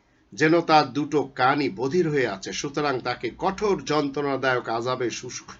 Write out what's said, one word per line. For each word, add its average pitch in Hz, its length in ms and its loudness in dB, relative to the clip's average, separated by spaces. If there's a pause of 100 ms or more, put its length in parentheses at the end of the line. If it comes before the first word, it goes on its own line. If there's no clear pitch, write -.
(320)
যেন 156 280 4
তার 151 320 4
দুটো 143 300 0 (120)
কানই 135 340 2
বধির 135 400 0
হয়ে 139 200 2
আছে। 98 240 -8
সুতরাং 143 480 -2
তাকে 123 380 -6
কঠোর 190 460 -2
যন্ত্রণাদায়ক 139 840 0
আযাবের 117 420 -2
সু-, - 500 -12